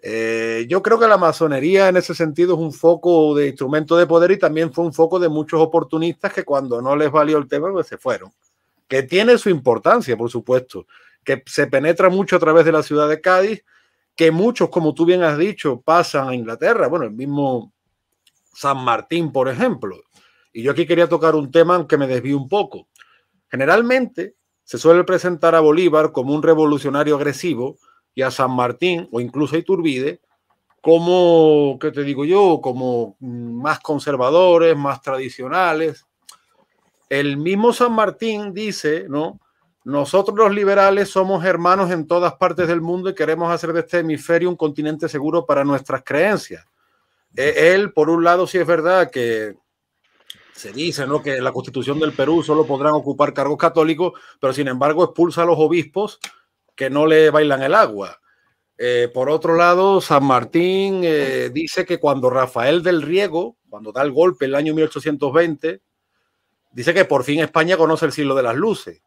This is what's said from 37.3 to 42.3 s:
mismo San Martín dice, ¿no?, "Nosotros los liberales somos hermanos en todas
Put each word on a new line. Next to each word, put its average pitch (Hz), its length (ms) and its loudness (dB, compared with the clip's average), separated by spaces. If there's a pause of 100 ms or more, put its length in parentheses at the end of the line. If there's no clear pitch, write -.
mismo 196 360 0
San 240 200 0
Martín 214 600 -4
dice, 185 560 -6
¿no?, 156 320 -6 (440)
"Nosotros 190 520 0
los 208 160 4
liberales 196 560 2
somos 190 360 -2
hermanos 180 460 0
en 165 160 -4
todas 175 280 0